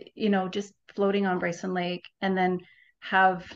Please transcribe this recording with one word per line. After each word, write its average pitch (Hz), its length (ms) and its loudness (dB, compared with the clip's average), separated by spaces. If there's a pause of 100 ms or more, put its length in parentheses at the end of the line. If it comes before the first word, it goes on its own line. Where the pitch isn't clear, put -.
(140)
you 214 140 0
know, 190 200 0
just 202 240 -8 (220)
floating 202 300 2
on 180 140 0
Bryson 175 340 -4
Lake, 180 300 -4 (180)
and 190 160 0
then 185 220 2 (420)
have, 190 440 2 (100)